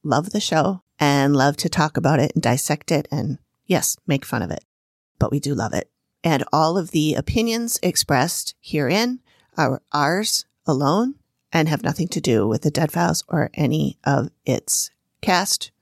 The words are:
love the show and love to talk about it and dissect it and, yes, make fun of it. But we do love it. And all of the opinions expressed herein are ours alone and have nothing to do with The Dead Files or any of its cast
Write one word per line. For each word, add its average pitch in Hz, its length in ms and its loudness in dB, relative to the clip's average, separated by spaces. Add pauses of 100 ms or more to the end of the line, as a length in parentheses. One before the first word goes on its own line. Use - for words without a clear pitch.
love 151 280 0
the 208 80 -2
show 180 440 0 (160)
and 143 360 4
love 143 220 4
to 170 120 -4
talk 156 280 0
about 135 220 4
it 143 140 0
and 160 100 0
dissect 131 480 -2
it 151 200 0
and, 127 280 -4 (260)
yes, - 400 0
make 139 200 -2
fun 117 160 -4
of 90 100 -6
it. - 120 -8 (560)
But - 120 2
we 143 80 0
do 143 160 -4
love - 180 -4
it. - 160 -4 (340)
And 143 200 2 (100)
all 160 240 2
of 175 140 -4
the 156 240 0
opinions 226 640 -2
expressed - 800 0
herein 196 580 0 (380)
are 135 240 0 (100)
ours 165 540 0 (200)
alone 160 500 2 (360)
and 160 160 2
have 156 160 -2
nothing 151 260 -2
to - 120 -4
do 113 260 2
with 113 140 0
The 151 100 0
Dead 165 200 0
Files 170 360 0
or 156 260 -2
any 147 500 -2
of 139 260 0 (160)
its - 460 -2 (300)
cast - 500 0 (100)